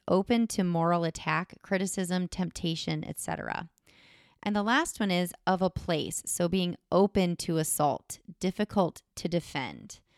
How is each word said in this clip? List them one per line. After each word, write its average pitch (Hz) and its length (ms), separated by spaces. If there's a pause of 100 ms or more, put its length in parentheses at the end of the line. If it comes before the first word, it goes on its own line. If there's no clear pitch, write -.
open 226 420
to - 140
moral 170 400
attack, 160 600
criticism, 180 680
temptation, 165 760
et - 160
cetera. - 500 (720)
And 208 140
the 208 80
last 262 380
one 202 100
is 180 220 (140)
of 185 160
a 185 80
place, - 560
so - 220
being 175 280 (160)
open 185 440
to 170 200
assault, - 640 (180)
difficult 185 640 (140)
to - 100
defend. 131 760 (180)